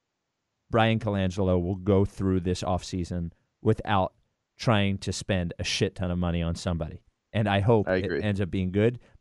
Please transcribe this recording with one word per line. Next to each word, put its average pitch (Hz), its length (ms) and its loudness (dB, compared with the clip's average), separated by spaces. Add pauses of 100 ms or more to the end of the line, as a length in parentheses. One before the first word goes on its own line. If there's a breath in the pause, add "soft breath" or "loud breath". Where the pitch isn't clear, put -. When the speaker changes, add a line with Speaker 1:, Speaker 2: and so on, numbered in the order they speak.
(720)
Speaker 1:
Brian 113 300 4
Colangelo 95 600 0
will 87 140 -2
go 95 300 2
through 95 360 0
this 90 220 -2
offseason 87 720 -4 (280)
without 104 520 0 (440)
trying 101 420 2
to 98 140 -6
spend 90 460 -2
a - 60 -6
shit - 320 -2
ton 90 160 -4
of 87 60 -2
money 87 220 0
on 85 140 -2
somebody. 82 480 -6 (300)
And 104 160 0
I 98 100 2
hope 101 300 4
Speaker 2:
I 92 80 2
Speaker 1:
it 92 80 0
Speaker 2:
agree. 87 180 -2
Speaker 1:
ends 101 180 -2
up 98 80 -2
being 92 220 -2
good, 110 300 2 (200 soft breath)